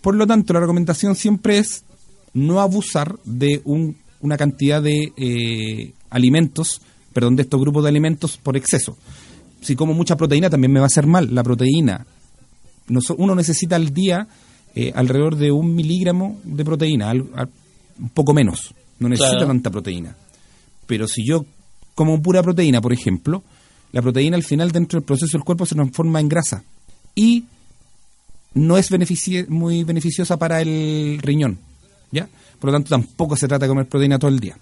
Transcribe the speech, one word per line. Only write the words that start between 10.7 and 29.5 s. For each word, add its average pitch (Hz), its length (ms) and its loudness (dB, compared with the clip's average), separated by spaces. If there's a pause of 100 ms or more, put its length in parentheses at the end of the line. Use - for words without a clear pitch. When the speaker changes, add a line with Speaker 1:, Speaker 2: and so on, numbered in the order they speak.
Speaker 1:
me 139 60 6
va 139 60 4
a - 20 2
hacer 143 200 2
mal. 160 280 4
La 123 80 2
proteína, 127 640 0 (800)
no 123 140 0
so-, 160 160 -4
uno 190 180 2
necesita 170 400 0
al 165 180 0
día, 185 340 -2 (480)
eh, 120 200 -4
alrededor 139 400 0
de 147 160 0
un 160 240 0
miligramo 180 680 -2
de 151 200 -6
proteína, 151 460 0
al-, 127 160 -2 (100)
al-, 127 140 -6 (500)
un 120 100 -10
poco 147 240 2
menos. 131 400 0 (260)
No 120 100 -2
necesita 131 280 2
Speaker 2:
Claro. - 100 0
Speaker 1:
tanta 123 240 0
proteína. 90 440 -8 (720)
Pero 110 220 -4
si 107 180 -6
yo 151 200 -2 (500)
como 156 260 2
pura 180 220 4
proteína, 170 380 2
por 123 120 0
ejemplo, 147 500 -2 (480)
la 127 100 -2
proteína 135 360 0
al 165 60 -2
final 165 280 0
dentro 165 280 0
del 147 60 -6
proceso 147 320 -2
del 139 80 -2
cuerpo 175 200 0
se 165 100 -6
transforma 156 440 0
en 151 100 2
grasa 151 340 -2 (520)
y 233 300 4 (1080)
no 160 240 4
es 190 140 2
benefici-, 180 560 -2
muy 170 360 -2